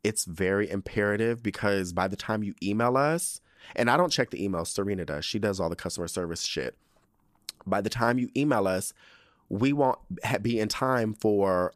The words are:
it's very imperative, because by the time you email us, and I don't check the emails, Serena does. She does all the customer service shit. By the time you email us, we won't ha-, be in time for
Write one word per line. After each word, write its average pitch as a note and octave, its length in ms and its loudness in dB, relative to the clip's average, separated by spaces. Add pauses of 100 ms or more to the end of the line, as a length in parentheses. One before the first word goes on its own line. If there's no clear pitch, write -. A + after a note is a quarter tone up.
it's G#2+ 200 -2
very G2+ 460 0
imperative, G#2 720 0
because G2 500 0
by F2+ 160 0
the F#2+ 80 -6
time A2 260 -2
you G2+ 200 -4
email A#2 340 2
us, D3+ 440 0 (360)
and A#2 140 2
I C3+ 60 6
don't F3 160 2
check B2 180 0
the G2+ 180 -4
emails, E2+ 200 -2
Serena G2 360 -2
does. D2+ 200 -4
She - 140 -4
does G2+ 220 0
all E2+ 80 0
the E2+ 80 -4
customer F2 320 -6
service E2+ 340 -4
shit. - 340 -4 (920)
By F#2+ 140 0
the G#2 100 -2
time A#2+ 280 2
you B2 180 0
email B2+ 320 2
us, F#2 260 -2 (540)
we B2 240 2
won't C#3 260 2 (260)
ha-, B2+ 140 0
be A2+ 220 0
in G#2+ 80 2
time A#2+ 440 0
for G2 640 4